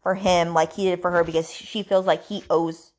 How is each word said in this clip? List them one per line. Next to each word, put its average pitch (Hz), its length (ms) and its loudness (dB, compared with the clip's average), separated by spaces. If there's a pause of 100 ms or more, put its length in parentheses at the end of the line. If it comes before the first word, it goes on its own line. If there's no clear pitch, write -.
for 185 100 -2
him 180 400 2
like 165 200 2
he 196 120 -2
did 180 160 0
for 180 80 0
her 175 140 2
because 165 280 -2
she - 300 -10
feels 190 240 0
like 165 200 0
he 202 240 -10
owes 165 500 -2